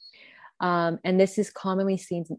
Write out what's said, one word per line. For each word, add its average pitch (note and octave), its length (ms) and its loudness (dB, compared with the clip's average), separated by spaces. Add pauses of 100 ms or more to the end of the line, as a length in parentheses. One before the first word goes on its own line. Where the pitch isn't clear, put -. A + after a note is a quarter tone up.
(600)
Um, E3+ 440 2
and F#3 160 4
this F#3+ 180 2
is G3+ 120 0
commonly F#3+ 480 -2
seen, F3 280 -8 (140)